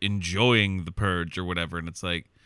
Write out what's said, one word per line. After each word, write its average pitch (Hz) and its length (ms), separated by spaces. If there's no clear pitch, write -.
enjoying 98 840
the 82 60
purge 90 460
or 92 80
whatever, 87 320
and 82 100
it's 82 160
like, 87 220